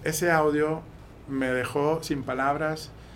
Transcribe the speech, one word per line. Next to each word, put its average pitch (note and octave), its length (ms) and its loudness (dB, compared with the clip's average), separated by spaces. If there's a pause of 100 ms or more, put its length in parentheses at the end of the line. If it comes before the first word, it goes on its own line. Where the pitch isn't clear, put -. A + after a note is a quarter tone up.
ese D#3+ 260 2
audio D3+ 520 4 (460)
me C3+ 200 -2
dejó C#3+ 540 0
sin C#3+ 200 -2
palabras, C#3+ 680 0 (240)